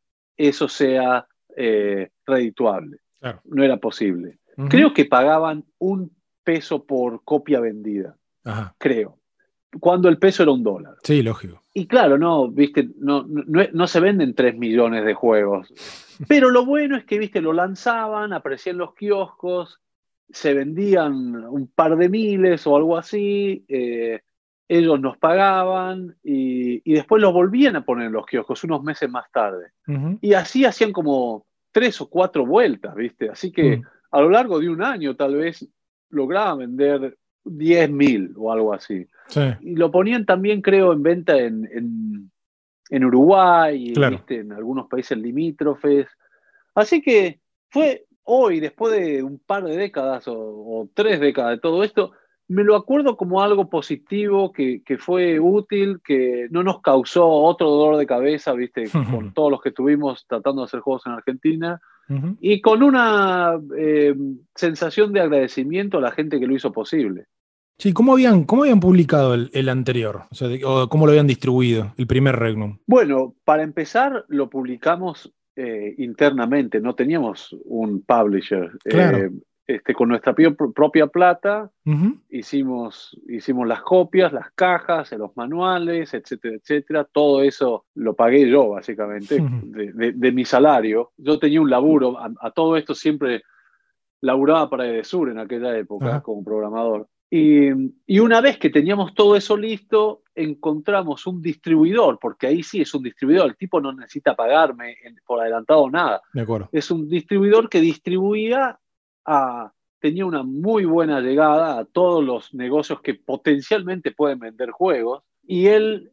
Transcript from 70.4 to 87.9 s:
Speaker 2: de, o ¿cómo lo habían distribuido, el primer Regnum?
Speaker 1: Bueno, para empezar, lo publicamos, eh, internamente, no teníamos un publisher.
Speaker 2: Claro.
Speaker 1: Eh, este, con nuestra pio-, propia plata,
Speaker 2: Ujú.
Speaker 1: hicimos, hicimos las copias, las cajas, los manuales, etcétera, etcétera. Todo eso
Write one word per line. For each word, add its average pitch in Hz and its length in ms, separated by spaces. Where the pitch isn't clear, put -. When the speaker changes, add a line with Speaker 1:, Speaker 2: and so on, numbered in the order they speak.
Speaker 2:
de, 131 160
o 131 240
¿cómo 156 160
lo 151 80
habían 147 140
distribuido, 123 720
el 127 80
primer 127 300
Regnum? 107 500
Speaker 1:
Bueno, 139 480
para 156 200
empezar, 226 640
lo 139 200
publicamos, 143 800
eh, 110 420
internamente, 123 800
no 120 140
teníamos 127 600
un 107 380
publisher. 98 680
Speaker 2:
Claro. 165 340
Speaker 1:
Eh, 95 120
este, 120 280
con 120 140
nuestra 120 240
pio-, 156 220
propia 151 540
plata, 190 640
Speaker 2:
Ujú. 160 360
Speaker 1:
hicimos, 123 960
hicimos 123 380
las 113 160
copias, 180 500
las - 200
cajas, 175 600
los 107 240
manuales, 170 800
etcétera, 110 420
etcétera. 147 480
Todo 143 380
eso 135 420